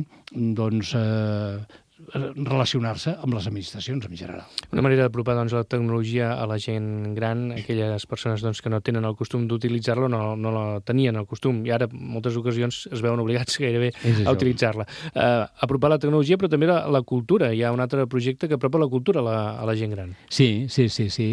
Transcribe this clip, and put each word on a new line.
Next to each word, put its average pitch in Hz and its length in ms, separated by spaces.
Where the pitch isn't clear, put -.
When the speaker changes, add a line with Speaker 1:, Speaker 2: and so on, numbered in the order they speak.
Speaker 1:
doncs, 110 640
eh, 107 840
relacionar-se 131 1080
amb 127 120
les 95 120
administracions 104 580
en 87 120
general. 90 300
Speaker 2:
Una - 120
manera 131 220
d'apropar, 120 320
doncs, 117 180
la 117 120
tecnologia 117 680
a - 140
la 107 120
gent 107 540
gran, 113 400
aquelles 110 540
persones, 110 360
doncs, 110 160
que 113 100
no 110 140
tenen 113 220
el 107 100
costum 120 320
d'utilitzar-la, 120 640
no, 110 240
no 110 180
la 107 120
tenien 123 340
el 101 100
costum, 113 360
i 120 100
ara, 120 160
en 127 240
moltes 117 240
ocasions, 120 520
es 113 120
veuen 117 200
obligats 120 380
gairebé 120 340
Speaker 1:
És 117 240
Speaker 2:
a 104 60
Speaker 1:
això. 131 100
Speaker 2:
utilitzar-la. 117 520
Eh, 120 320
apropar 135 280
la 151 80
tecnologia, 151 360
però 185 140
també 156 180
la, 170 120
la 139 160
cultura. 127 460
Hi 113 100
ha 117 120
un 123 80
altre 135 280
projecte 131 400
que 139 80
apropa 143 220
la 147 100
cultura 127 320
a - 20
la, 110 140
a 110 60
la 113 120
gent 107 160
gran. 92 180
Speaker 1:
Sí, 120 400
sí, 120 200
sí, 107 200
sí. 110 240